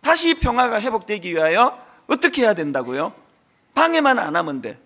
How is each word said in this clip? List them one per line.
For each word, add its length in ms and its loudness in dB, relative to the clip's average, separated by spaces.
다시 340 2
평화가 460 0
회복되기 520 -6
위하여 480 2
어떻게 360 0
해야 100 4
된다고요? 600 -4
방해만 440 2
안 160 -4
하면 260 -4
돼. 240 -12